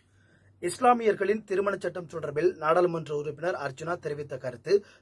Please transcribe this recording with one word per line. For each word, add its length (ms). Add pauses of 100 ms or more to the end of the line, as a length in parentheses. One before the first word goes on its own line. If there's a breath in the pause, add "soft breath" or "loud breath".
(580 soft breath)
இஸ்லாமியர்களின் 880
திருமண 360
சட்டம் 320
தொடர்பில் 440
நாடாளுமன்ற 600
உறுப்பினர் 380
அர்ச்சுனா 440
தெரிவித்த 380
கருத்து 480 (160 loud breath)